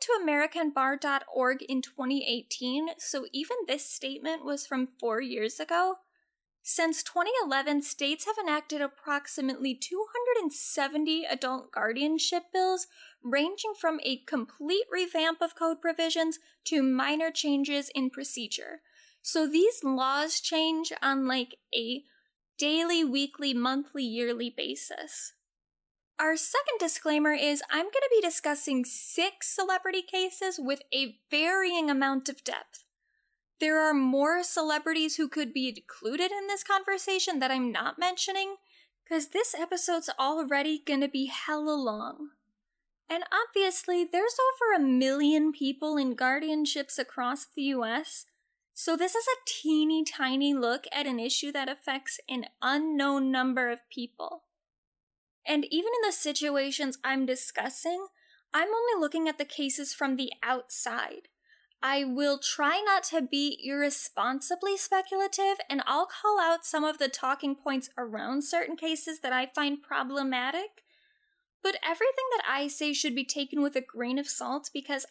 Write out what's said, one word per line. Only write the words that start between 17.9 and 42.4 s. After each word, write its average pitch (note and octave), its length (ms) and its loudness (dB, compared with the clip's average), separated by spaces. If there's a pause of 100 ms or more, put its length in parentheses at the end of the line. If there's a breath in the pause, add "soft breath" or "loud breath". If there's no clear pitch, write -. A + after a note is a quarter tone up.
in C4 140 0
procedure. - 720 -6 (400 soft breath)
So D#4 260 2
these F4 360 4
laws C4+ 560 0
change D#4+ 640 0
on, C4+ 260 2
like, B3+ 280 -2 (180)
a A#3+ 300 -4 (560 soft breath)
daily, E4 440 4
weekly, C#4 520 0
monthly, C4+ 480 -2
yearly A#3 520 -2
basis. - 800 -6 (840)
Our D#4 180 2
second C5+ 420 0
disclaimer D4+ 540 2
is D4 380 0
I'm D#4+ 140 0
gonna C5+ 260 2
be A4 100 8
discussing D4 640 0
six - 640 0
celebrity F#4+ 560 0
cases F#4 560 -2
with C#4 240 -2 (100)
a C4 240 -2 (140)
varying F4 580 2
amount C4+ 400 2
of - 140 -10
depth. - 420 -10 (760)
There D#4 200 4
are D#4 160 4
more C#4 480 4
celebrities D#4 720 2
who D#4 120 2
could D4 260 -2
be B3+ 220 0
included D#4 560 -2
in G4+ 140 -4
this G4 180 -2
conversation F#4+ 760 0
that C4 100 2
I'm B3+ 220 0
not - 260 -2
mentioning, F#4+ 600 -2 (520 soft breath)
'cause D#4+ 200 0
this - 260 0
episode's E4+ 540 -2 (100)
already D4 580 0
gonna C#4+ 320 0
be C4+ 160 -2
hella D4+ 480 -2
long. B3 560 -4 (800)